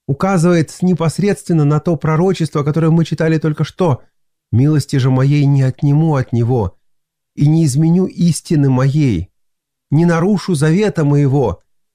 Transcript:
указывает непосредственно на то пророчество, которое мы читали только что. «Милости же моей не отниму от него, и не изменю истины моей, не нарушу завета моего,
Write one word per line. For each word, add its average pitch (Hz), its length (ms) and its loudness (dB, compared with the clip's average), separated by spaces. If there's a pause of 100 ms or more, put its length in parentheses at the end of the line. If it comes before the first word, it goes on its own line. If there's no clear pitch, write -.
указывает 175 760 0
непосредственно 180 840 -2
на 147 160 2
то 170 160 -2
пророчество, 156 680 -2
которое 156 280 0
мы 165 140 2
читали 160 340 -2
только 156 260 -2
что. 151 400 -2 (480)
«Милости 143 460 0
же 131 120 0
моей 139 360 2
не 139 160 2
отниму 147 520 0
от 131 180 -4
него, 117 460 -2 (560)
и 147 140 0
не 165 160 2
изменю 160 420 0
истины 151 640 -2
моей, 131 640 0 (580)
не 156 140 2
нарушу 170 500 0
завета 160 500 0
моего, 143 600 0 (300)